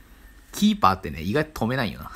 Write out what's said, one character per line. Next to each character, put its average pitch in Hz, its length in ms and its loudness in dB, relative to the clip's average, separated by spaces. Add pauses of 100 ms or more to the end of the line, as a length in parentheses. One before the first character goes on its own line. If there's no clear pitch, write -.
(540)
キ 214 180 4
ー 208 80 -2
パ 95 120 6
ー - 20 2
っ 92 80 -4
て 85 100 -8
ね、 73 100 -6
意 92 120 -2
外 151 140 0
と - 180 -4
止 - 20 0
め 127 80 0
な 135 80 0
い 92 80 -2
よ 62 80 -12
な。 - 160 -14